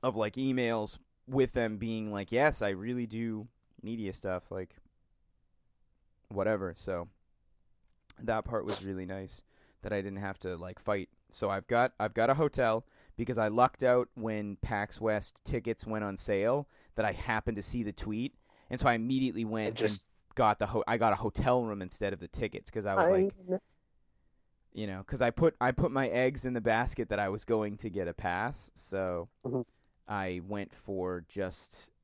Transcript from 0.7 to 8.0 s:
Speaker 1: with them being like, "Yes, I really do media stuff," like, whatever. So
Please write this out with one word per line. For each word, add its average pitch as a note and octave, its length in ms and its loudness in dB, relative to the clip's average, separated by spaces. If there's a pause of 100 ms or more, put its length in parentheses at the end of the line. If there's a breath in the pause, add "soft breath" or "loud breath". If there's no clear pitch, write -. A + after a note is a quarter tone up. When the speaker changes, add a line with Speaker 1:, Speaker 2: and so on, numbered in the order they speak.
Speaker 1:
with C3 260 2
them A2+ 240 0
being A2 340 -4
like, G2+ 200 -4
"Yes, C3+ 300 4
I G#2 80 0
really A2+ 380 -4
do A2+ 400 -6 (340)
media G#2+ 320 -6
stuff," F#2 380 -6
like, F#2+ 240 -8 (1500)
whatever. G2 480 0
So F2 320 -4 (1080)